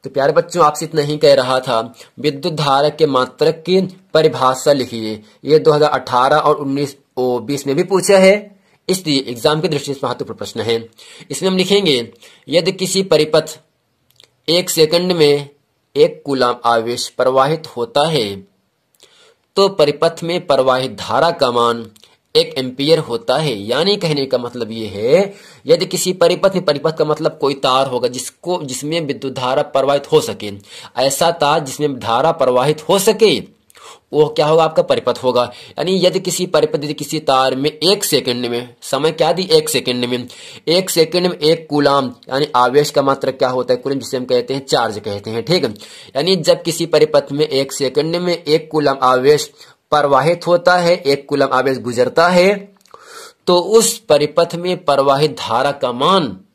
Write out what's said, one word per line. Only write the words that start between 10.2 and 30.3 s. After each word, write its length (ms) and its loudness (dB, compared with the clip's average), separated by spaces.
प्रश्न 240 -10
है। 220 -2
इसमें 180 -4
हम 80 -2
लिखेंगे, 540 0
यदि 220 0
किसी 340 -4
परिपथ 520 0
एक 200 0
सेकंड 420 2
में 380 2
एक 300 2
कूलाम 300 0
आवेश 440 0
प्रवाहित 580 0
होता 400 -2
है 180 0
तो 120 4
परिपथ 540 0
में 240 -4
प्रवाहित 440 2
धारा 400 0
का 200 0
मान 340 0
एक 220 0
एम्पीयर 420 0
होता 380 -2
है। 220 -2
यानी 380 0
कहने 280 -2
का 120 -2
मतलब 340 -6
ये 160 -8
है, 460 0
यदि 180 4
किसी 280 -4
परिपथ 420 2
में, 100 -2
परिपथ 320 -2
का 80 2
मतलब 360 -2
कोई 120 0
तार 340 0
होगा 200 -4
जिसको, 560 -8
जिसमें 380 -6
विद्युत 320 -8
धारा 280 -2
प्रवाहित 500 0
हो 100 4
सके, 300 -8